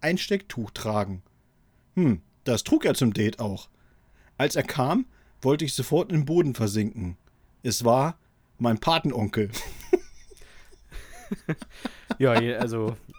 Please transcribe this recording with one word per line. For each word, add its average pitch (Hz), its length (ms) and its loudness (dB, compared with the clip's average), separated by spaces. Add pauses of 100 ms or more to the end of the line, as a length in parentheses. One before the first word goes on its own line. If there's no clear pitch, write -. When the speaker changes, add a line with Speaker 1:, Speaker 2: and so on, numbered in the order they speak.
Speaker 1:
Einstecktuch 170 680 -2
tragen. 98 520 -4 (760)
Hm, 135 260 4 (220)
das 117 200 0
trug - 220 2
er 143 80 4
zum 117 180 2
Date 107 280 0
auch. 101 280 -8 (680)
Als 147 180 0
er 143 60 0
kam, 151 420 0 (380)
wollte 147 220 2
ich 135 100 -4
sofort 151 360 0
in 160 100 2
den 143 40 2
Boden 156 300 2
versinken. 104 640 -2 (460)
Es 120 220 -2
war 131 340 4 (400)
mein 117 200 2
Patenonkel. 117 760 0
<laughs> - 60 -6 (2500)
Speaker 2:
Ja, 120 220 4
je-, 117 160 0
also 113 400 -2 (220)